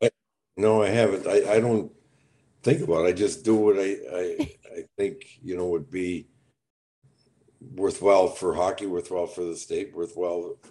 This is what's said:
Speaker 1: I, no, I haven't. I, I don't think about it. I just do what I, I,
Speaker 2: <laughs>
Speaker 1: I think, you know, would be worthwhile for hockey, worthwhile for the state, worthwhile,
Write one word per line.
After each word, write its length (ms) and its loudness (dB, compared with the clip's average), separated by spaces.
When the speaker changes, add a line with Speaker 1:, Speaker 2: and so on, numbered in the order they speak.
Speaker 1:
I, 80 4
no, 260 4
I 60 2
haven't. 380 2
I, 300 4
I 40 6
don't 320 0
think 200 2
about 220 0
it. 40 4
I 40 4
just 320 -2
do 100 4
what 240 4
I, 180 -2
I, 520 -6
Speaker 2:
<laughs> 140 -16
Speaker 1:
I 60 -14
think, 480 -8
you 140 -8
know, 100 -4
would 220 -4
be 360 -6
worthwhile 540 4
for 260 -4
hockey, 320 -2
worthwhile 400 -4
for 180 -10
the 120 -8
state, 380 -8
worthwhile, 600 -6